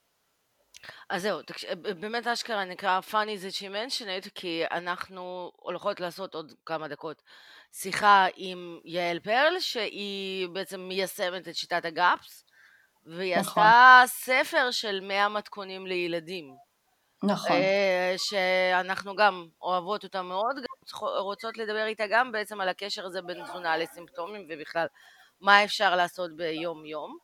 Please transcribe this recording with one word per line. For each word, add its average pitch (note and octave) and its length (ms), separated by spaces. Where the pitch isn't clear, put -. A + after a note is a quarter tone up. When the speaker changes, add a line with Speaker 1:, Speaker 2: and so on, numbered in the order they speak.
Speaker 1:
אז F3+ 120
זהו, F3+ 200
תקש-, - 240
ב-, F3 360
באמת A3+ 260
אשכרה A3+ 380
נקרא F#3 340
funny - 20
that G#3+ 420
she G3 140
mentioned G3+ 560
it, G3+ 100
כי E3 260
אנחנו F3+ 840
הולכות F#3 440
לעשות F3+ 360
עוד D#3 180
כמה D#3 220
דקות D3 340
שיחה G3 600
עם F3 500
יעל E3+ 340
פרל, C4 400
שהיא G3 880
בעצם F#3 320
מיישמת F#3 680
את E3 80
שיטת E3+ 300
הגאפס, F3 600
והיא F3 320
Speaker 2:
נכון. G3 260
Speaker 1:
עשתה B3 440
ספר C4 640
של G#3 280
מאה G3 300
מתכונים F#3+ 580
לילדים. E3+ 680
Speaker 2:
נכון. G3 280
Speaker 1:
אה, F#3 680
שאנחנו F#3 960
גם F#3 320
אוהבות F3+ 420
אותה F#3+ 180
מאוד, F#3+ 340
גם - 440
רוצות G3+ 580
לדבר A3 280
איתה G#3+ 240
גם A#3+ 220
בעצם G#3 300
על F#3 80
הקשר G3+ 360
הזה F#3 160
בין F3 220
תזונה E3+ 340
לסימפטומים, E3+ 720
ובכלל, D#3+ 380
מה G3+ 220
אפשר G3 320
לעשות F3 400
ביום-יום. D#3+ 880